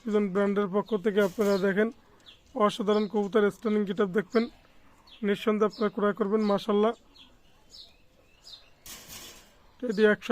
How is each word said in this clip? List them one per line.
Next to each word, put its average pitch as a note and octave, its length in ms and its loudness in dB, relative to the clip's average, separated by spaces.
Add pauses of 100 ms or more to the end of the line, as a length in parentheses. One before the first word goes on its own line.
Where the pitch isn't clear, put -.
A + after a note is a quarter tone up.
পিজন G#3 300 0
ব্র্যান্ডের G3+ 420 0
পক্ষ G3+ 140 -2 (140)
থেকে। G#3 180 0
আপনারা G3+ 360 2
দেখেন G3 300 2 (680)
অসাধারণ G#3 520 2
কবুতর, G#3 440 0
স্ট্যান্ডিং G#3+ 340 -2
গেটআপ G3 240 -2
দেখবেন, G#3+ 340 0 (840)
নিঃসন্দেহে G#3 420 0
আপনারা G#3 260 -2
ক্রয় G#3 240 0
করবেন, G#3+ 220 0
মাশাআল্লাহ। G#3 520 2 (2750)
টেডি A3 260 0
একশো G#3 260 2